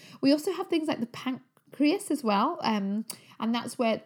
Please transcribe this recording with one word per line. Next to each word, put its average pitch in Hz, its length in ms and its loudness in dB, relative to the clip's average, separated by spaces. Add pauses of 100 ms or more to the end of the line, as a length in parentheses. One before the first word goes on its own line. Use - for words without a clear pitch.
(200)
We 269 120 6
also 302 200 2
have 370 140 -4
things 320 220 0
like - 100 -2
the 226 80 -4
pancreas - 1040 -2
as 302 140 -2
well, 226 380 2
um, 208 420 0 (340)
and 226 160 0
that's 233 240 -4
where 226 280 2